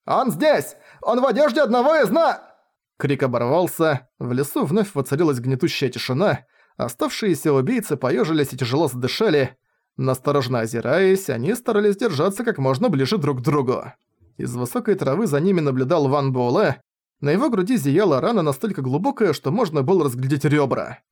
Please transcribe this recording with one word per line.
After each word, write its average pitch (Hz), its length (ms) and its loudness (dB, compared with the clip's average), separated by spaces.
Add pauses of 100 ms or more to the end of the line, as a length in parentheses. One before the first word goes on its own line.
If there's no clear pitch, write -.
«Он 226 240 0
здесь! 202 460 0 (240)
Он 240 200 0
в 269 60 2
одежде 269 360 2
одного 247 340 4
из 233 140 4
на...» 285 320 2 (540)
Крик 139 280 -2
оборвался, 139 840 0 (120)
в 123 120 -4
лесу 143 320 -2
вновь 196 300 0
воцарилась 139 460 0
гнетущая 131 500 -2
тишина, 139 540 -2 (320)
оставшиеся 160 760 -2
убийцы 156 440 0
поежились 151 560 0
и 131 40 -12
тяжело 135 300 0
задышали. 135 720 -2 (400)
Настороженно 131 640 -2
озираясь, 135 680 0
они 131 260 -2
старались 208 420 0
держаться 196 480 -2
как 226 140 -2
можно 135 300 0
ближе 151 300 0
друг 139 200 -2
к 120 40 -8
другу. 127 500 -2 (460)
Из 123 180 -8
высокой 190 380 -2
травы 156 320 -2
за 143 140 0
ними 180 200 2
наблюдал 139 480 0
Ван 139 240 0
Буэлэ. 127 480 0 (400)
На 143 100 0
его 240 200 2
груди 214 260 0
зияла 143 440 2
рана 202 220 0
настолько 151 400 -2
глубокая, 170 500 0
что - 180 -4
можно 160 320 0
было 165 220 2
разглядеть 135 400 -2
ребра. 139 560 0 (120)